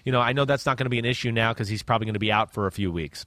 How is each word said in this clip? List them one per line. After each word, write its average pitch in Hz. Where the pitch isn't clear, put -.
You 131
know, 123
I 120
know 139
that's 139
not 131
gonna 131
be 120
an 117
issue 123
now 113
'cause 107
he's 107
probably 113
gonna 107
be 107
out 107
for 101
a 95
few 95
weeks. 82